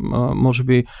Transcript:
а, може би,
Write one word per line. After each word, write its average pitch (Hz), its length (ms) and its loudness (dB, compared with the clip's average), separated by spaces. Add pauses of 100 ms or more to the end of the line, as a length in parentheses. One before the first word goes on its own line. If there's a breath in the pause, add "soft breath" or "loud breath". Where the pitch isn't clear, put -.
(140)
а, 123 200 -2
може 127 300 0
би, 127 200 2 (160 loud breath)